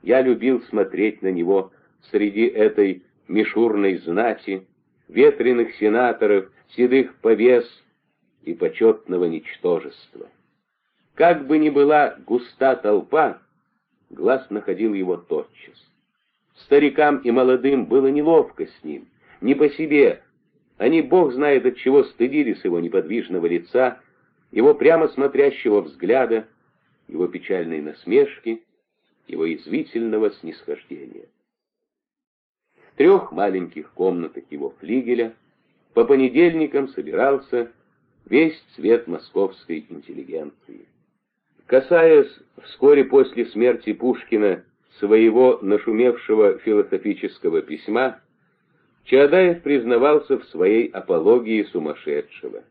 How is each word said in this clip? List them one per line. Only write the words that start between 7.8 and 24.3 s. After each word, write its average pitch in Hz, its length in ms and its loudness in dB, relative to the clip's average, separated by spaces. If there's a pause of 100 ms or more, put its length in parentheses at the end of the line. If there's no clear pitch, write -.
и 82 120 -10
почётного 90 720 -2
ничтожества. 80 1000 -8 (880)
Как 156 320 0
бы 151 120 2
ни 151 120 2
была 143 460 2 (100)
густа 123 480 -2
толпа, 110 680 -2 (680)
глаз 131 400 -4
находил 101 440 -6
его 92 220 -4
тотчас. - 640 -12 (840)
Старикам 143 540 2
и 120 120 -4
молодым 127 560 0
было 135 200 0
неловко 147 600 0
с - 180 -20
ним, 76 240 -16 (320)
не 120 140 0
по 147 140 2
себе. 147 540 0 (560)
Они, 147 240 0
бог 147 300 0
знает 135 340 0
от 120 100 -2
чего, 131 280 2
стыдились 135 600 -4
его 87 160 -2
неподвижного 87 680 -6
лица, 120 540 -2 (520)